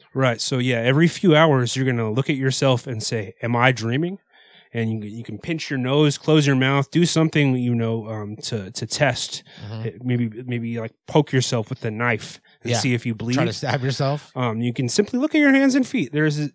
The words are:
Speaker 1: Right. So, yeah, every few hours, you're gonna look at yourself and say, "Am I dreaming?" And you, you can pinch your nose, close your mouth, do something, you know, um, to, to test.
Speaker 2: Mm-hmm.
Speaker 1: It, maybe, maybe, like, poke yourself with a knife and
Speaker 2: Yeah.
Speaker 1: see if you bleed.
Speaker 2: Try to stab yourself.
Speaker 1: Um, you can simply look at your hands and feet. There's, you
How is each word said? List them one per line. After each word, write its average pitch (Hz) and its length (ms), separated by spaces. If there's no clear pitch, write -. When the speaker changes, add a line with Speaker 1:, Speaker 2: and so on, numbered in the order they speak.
Speaker 1:
Right. 131 280
So, 135 180
yeah, 123 200
every 135 280
few - 280
hours, 143 400
you're 131 100
gonna 117 260
look 131 180
at 156 60
yourself 135 500
and 113 160
say, 104 400
"Am 120 140
I 123 160
dreaming?" 127 480
And 113 180
you, 104 40
you 113 140
can 107 160
pinch 160 300
your 139 100
nose, 143 380
close 156 280
your 139 120
mouth, 135 340
do 170 140
something, 156 500
you 123 180
know, 113 360
um, 107 340
to, 101 280
to - 140
test. - 560
Speaker 2:
Mm-hmm. 110 220
Speaker 1:
It, 110 160
maybe, 120 420
maybe, 117 360
like, 110 100
poke 151 240
yourself 120 380
with - 160
a 113 60
knife 113 500
and 120 100
Speaker 2:
Yeah. 120 80
Speaker 1:
see 127 140
if 117 120
you 117 100
bleed. 120 200
Speaker 2:
Try 135 100
to - 80
stab 135 280
yourself. 135 540
Speaker 1:
Um, 120 240
you 120 140
can 120 160
simply 214 280
look 285 160
at 311 60
your 285 140
hands 269 220
and 262 120
feet. 170 240
There's, 151 280
you 147 160